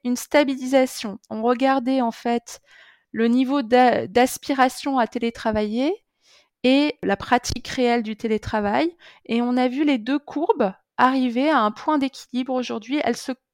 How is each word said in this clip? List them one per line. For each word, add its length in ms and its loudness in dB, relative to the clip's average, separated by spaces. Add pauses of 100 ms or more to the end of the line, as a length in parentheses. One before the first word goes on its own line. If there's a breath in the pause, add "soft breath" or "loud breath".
une 120 -2
stabilisation. 1040 0 (120)
On 120 -8
regardait 600 2
en 80 -2
fait 500 -6 (500 soft breath)
le 160 0
niveau 360 2
d'a-, 440 4
d'aspiration 920 0
à 80 2
télétravailler 880 -2 (680 soft breath)
et 400 4
la 140 0
pratique 520 -2
réelle 340 0
du 140 -8
télétravail. 800 -2 (300 loud breath)
Et 160 -2
on 160 0
a 120 2
vu 140 -2
les 140 2
deux 220 -2
courbes 560 -2 (240)
arriver 500 2
à 120 2
un 100 2
point 260 -2
d'équilibre 560 -4
aujourd'hui. 500 -4
Elles 140 0
se 160 -8 (220)